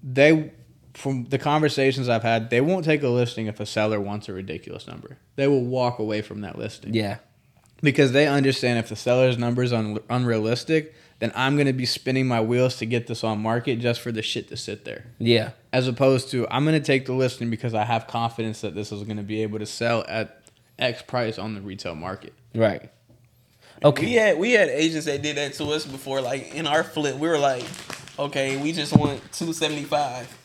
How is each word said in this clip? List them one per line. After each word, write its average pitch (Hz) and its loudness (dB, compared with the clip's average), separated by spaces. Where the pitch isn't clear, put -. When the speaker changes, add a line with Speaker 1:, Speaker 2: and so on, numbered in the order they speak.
Speaker 1:
They, 147 4
from 135 -4
the 135 0
conversations 135 2
I've 113 2
had, 117 2
they 120 4
won't 170 0
take 151 2
a 131 2
listing 120 0
if 101 -8
a 107 -4
seller 107 0
wants 101 -6
a 101 -8
ridiculous 92 -10
number. 87 -16
They 139 2
will 135 4
walk 123 0
away 107 -2
from 104 -10
that 98 -10
listing. 107 -8
Speaker 2:
Yeah. 104 0
Speaker 1:
Because 139 4
they 143 6
understand 135 2
if 110 -4
the 113 -8
seller's 127 2
number 120 0
is 123 0
un-, 107 -2
unrealistic, 120 0
then 113 -2
I'm 135 2
gonna 139 4
be 127 -2
spinning 131 0
my 117 2
wheels 123 2
to - -6
get 117 -2
this - -6
on 110 -2
market 117 0
just 117 0
for 123 -6
the 107 -4
shit - -6
to - -12
sit - -10
there. - -12
Speaker 2:
Yeah. 113 2
Speaker 1:
As 127 2
opposed 131 4
to, 123 0
I'm 127 2
gonna 156 4
take 135 0
the 127 -2
listing 127 0
because 113 -4
I 107 2
have 117 0
confidence 117 -4
that 95 -6
this 104 -6
is 101 -8
gonna 104 -6
be 107 -4
able 107 -4
to 107 -6
sell 117 -2
at 107 -6
X 123 -2
price 117 -4
on 107 -6
the 98 -10
retail 95 -8
market. 90 -10
Speaker 2:
Right. 113 2
Okay. 147 6
Speaker 3:
We 233 0
had, 214 6
we 220 2
had 196 6
agents 156 0
that 143 -2
did 147 -2
that 143 -4
to 151 -6
us 151 -2
before. 135 -4
Like, 127 -4
in 165 -4
our 151 4
flip, 147 -4
we 151 -2
were 165 2
like, 135 2
"Okay, 139 -2
we 143 -2
just 160 -2
want 143 4
two 165 -6
seventy-five." 147 -4